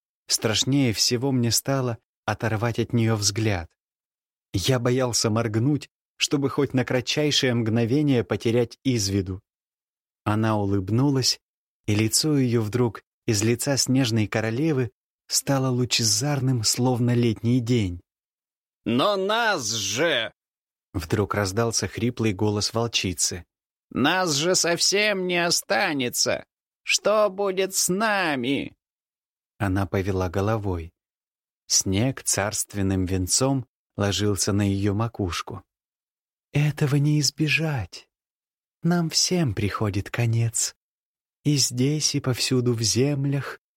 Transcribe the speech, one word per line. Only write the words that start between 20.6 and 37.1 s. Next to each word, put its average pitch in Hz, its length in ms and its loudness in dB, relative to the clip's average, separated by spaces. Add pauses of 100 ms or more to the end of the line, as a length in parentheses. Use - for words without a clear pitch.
Вдруг 101 420 -2
раздался 104 540 -2
хриплый 113 440 -2
голос 104 400 -2
волчицы. 104 720 -2 (460)
«Нас 165 440 0
же 165 200 0
совсем 185 720 0
не 175 180 0
останется! 165 1040 -2 (380)
Что 208 440 2
будет 190 460 -2
с - 140 0
нами?» 160 880 -2 (800)
Она 98 280 0
повела 92 420 -2
головой. 98 640 -2 (720)
Снег 110 560 0
царственным 98 840 -2
венцом 95 600 0 (300)
ложился 101 560 0
на 101 100 2
её 98 320 0
макушку. 107 720 -4 (880)
«Этого 147 440 0
не 151 220 2